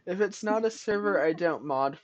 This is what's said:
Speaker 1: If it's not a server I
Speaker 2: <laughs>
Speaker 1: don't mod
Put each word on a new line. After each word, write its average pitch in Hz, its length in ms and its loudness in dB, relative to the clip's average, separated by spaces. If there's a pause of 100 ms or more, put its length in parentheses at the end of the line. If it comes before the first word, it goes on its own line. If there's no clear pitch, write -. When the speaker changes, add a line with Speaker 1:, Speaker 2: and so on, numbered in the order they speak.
Speaker 1:
If 185 140 -2
it's 208 220 -2
not 214 220 2
a 220 60 2
server 208 500 0
I 160 120 4
Speaker 2:
<laughs> - 20 0
Speaker 1:
don't 160 300 -2
mod 139 400 0